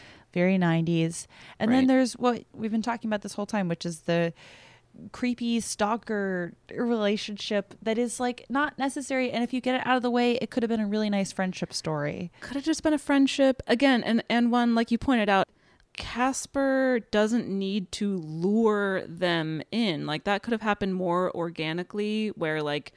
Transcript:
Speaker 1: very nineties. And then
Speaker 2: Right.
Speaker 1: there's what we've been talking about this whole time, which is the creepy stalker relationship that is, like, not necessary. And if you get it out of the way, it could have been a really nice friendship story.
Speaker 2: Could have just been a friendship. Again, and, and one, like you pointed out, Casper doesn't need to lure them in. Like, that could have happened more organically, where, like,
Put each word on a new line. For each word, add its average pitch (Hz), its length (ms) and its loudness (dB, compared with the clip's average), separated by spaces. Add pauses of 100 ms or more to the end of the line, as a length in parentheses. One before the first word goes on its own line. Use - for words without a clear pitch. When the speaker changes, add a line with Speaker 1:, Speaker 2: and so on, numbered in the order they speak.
(340)
Speaker 1:
very 185 260 4
nineties. 165 680 0 (320)
And 220 120 2
then 254 80 6
Speaker 2:
Right. 262 80 4
Speaker 1:
there's 262 260 4
what 240 300 -2 (100)
we've 220 180 -6
been 220 120 -2
talking 240 260 -6
about 208 140 -2
this 196 100 -10
whole 208 140 -6
time, 202 200 -2
which 170 200 -4
is 165 140 -8
the 170 320 0 (760)
creepy 233 480 -2
stalker 202 920 -2 (220)
relationship 214 1080 -2
that 220 160 0
is, 240 200 -2
like, 247 300 -4
not 294 300 -2
necessary. 262 520 -2
And 233 120 0
if 240 100 -4
you 254 80 -2
get 254 140 0
it 247 100 -4
out 254 120 4
of 240 60 2
the 247 60 0
way, 240 280 2
it 226 120 -4
could 240 140 0
have 226 60 -2
been 226 100 0
a 214 80 -2
really 214 220 0
nice 196 220 0
friendship 185 420 -4
story. 156 580 -4 (100)
Speaker 2:
Could - 140 -10
have 277 100 -4
just 320 160 0
been 311 120 2
a 294 40 2
friendship. 277 720 4
Again, 247 360 4
and, 226 260 0
and 240 220 2
one, 240 240 4
like 226 140 2
you 233 80 2
pointed 220 320 2
out, 190 160 4 (640)
Casper 262 920 0 (120)
doesn't 214 360 2
need 196 460 -2
to 202 240 -2
lure 196 920 2
them 165 540 0 (100)
in. 180 360 0
Like, 151 160 -4
that 202 180 -2
could 240 100 -6
have 220 120 -2
happened 202 320 0
more 180 400 0
organically, 175 920 -4
where, 156 340 -2
like, 147 340 -4